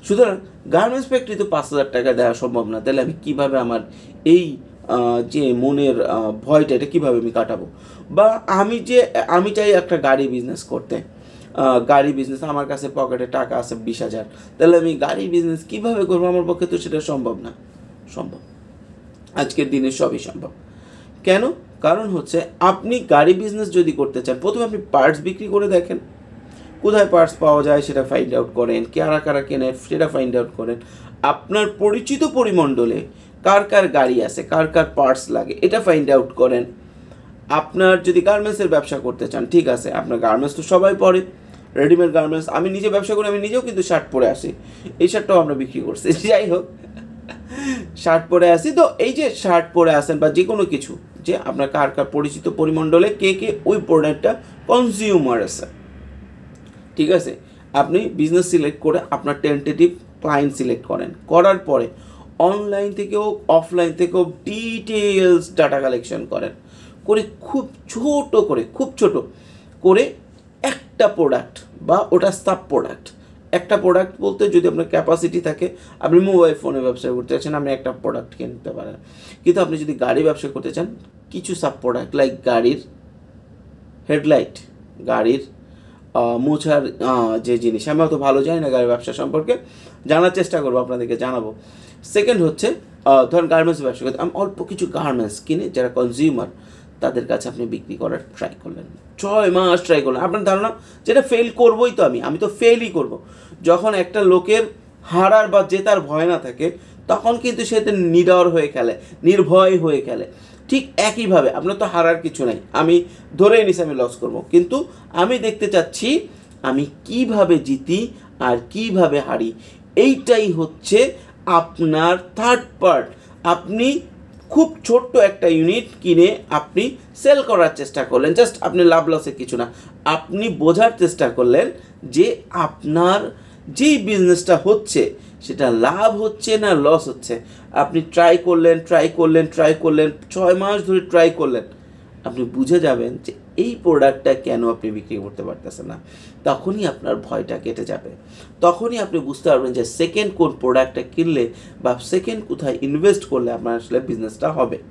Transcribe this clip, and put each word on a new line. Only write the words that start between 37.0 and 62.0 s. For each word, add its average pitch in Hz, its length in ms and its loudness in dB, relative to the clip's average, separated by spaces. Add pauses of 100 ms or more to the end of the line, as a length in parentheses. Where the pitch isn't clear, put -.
আপনার 180 540 2
যদি 180 180 2
গার্মেন্টসের 208 480 0
ব্যবসা 147 300 0
করতে 123 300 -6
চান, 117 180 -6
ঠিক 170 220 2
আছে, - 240 -4
আপনার - 260 -4
garments 117 380 0
তো 160 60 -10
সবাই 190 320 4
পরে, 185 280 2 (540)
রেডিমেড 165 380 4
garments। 156 340 0
আমি 175 220 -2
নিজে 196 180 -4
ব্যবসা 202 260 -2
করি, 208 140 -2
আমি 202 100 -2
নিজেও 214 220 -4
কিন্তু 214 220 -6
shirt 165 300 -2
পরে 123 180 2
আসি, - 220 -8 (460)
এই 175 100 4
শার্টটাও 202 320 2
আমরা 147 140 0
বিক্রি 131 260 -8
করছি। 160 320 -4
<laughs> 202 160 -4
যাই 208 220 2
হোক, 135 140 -2 (1300)
shirt 165 320 2
পরে 175 220 6
আসি। 170 220 2
তো 320 260 4
এই 254 140 0
যে 277 220 -2
shirt 170 400 2
পরে 165 200 4
আসেন 147 240 0
বা 151 100 2
যে 170 160 2
কোনো 208 200 -2
কিছু, - 320 -8 (280)
যে 180 120 -2
আপনার 135 320 -4
কার 139 220 0
কার 139 140 -4
পরিচিত 147 440 -6
পরিমণ্ডলে 160 720 2
কে 190 160 2
কে - 300 -6
ওই 180 220 0
প্রোডাক্টটা 156 560 0 (240)
consumer 196 760 2
আছে, - 240 -8 (1300)
ঠিক 156 140 0
আছে, 165 260 0 (360)
আপনি 143 260 0
business 175 520 -2
select 147 300 0
করে 160 180 0 (120)
আপনার 139 300 -4
tentative 147 500 0 (300)
client 143 340 0
select 123 320 -4
করেন। - 240 -6 (160)
করার 180 320 4
পরে 127 300 -2 (500)